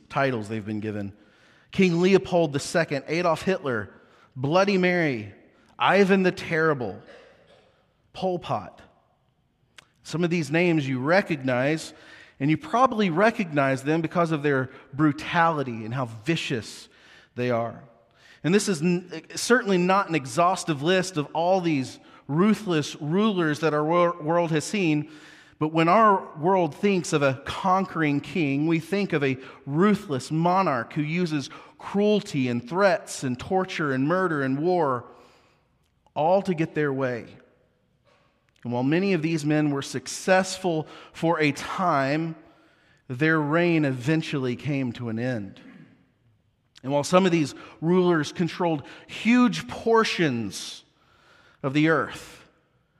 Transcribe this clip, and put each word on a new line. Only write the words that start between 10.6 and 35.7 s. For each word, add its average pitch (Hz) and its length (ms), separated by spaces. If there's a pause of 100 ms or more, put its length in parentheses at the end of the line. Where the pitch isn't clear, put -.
you 131 120
recognize, 147 960 (480)
and 139 80
you 156 80
probably 233 520
recognize 156 720
them 151 200
because 165 300
of 147 120
their 135 260 (240)
brutality 143 920
and 113 80
how 131 120 (200)
vicious - 640 (460)
they 123 140
are. 117 320 (640)
And 156 100
this 214 140
is 170 140
n-, 175 420 (120)
certainly 233 420
not 190 320
an 165 60
exhaustive 151 680
list 185 320
of 143 180
all 180 280
these 143 360 (300)
ruthless 180 760
rulers 175 580
that 156 140
our 151 100
wor-, 170 380
world 165 300
has 151 120
seen. 156 460 (500)
But 156 100
when 165 180
our 202 400 (100)
world 170 380
thinks 196 380
of 147 100
a 131 220
conquering 170 760
king, 147 480
we 165 120
think 196 340
of 147 100
a 131 140 (280)
ruthless 151 640
monarch 160 640
who 151 80
uses 156 480 (300)
cruelty 202 680
and 120 200
threats 180 560
and 127 160
torture 185 520
and 131 160
murder 170 360
and 135 160
war, 151 460 (1080)